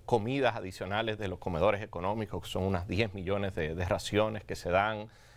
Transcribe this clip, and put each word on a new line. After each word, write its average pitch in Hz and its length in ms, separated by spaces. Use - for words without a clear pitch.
comidas 120 500
adicionales 104 600
de 104 100
los 92 120
comedores 98 420
económicos, 98 640
que - 60
son 95 140
unas 95 240
diez 98 280
millones 98 400
de, 80 180
de 90 120
raciones 104 580
que - 120
se - 140
dan, 104 380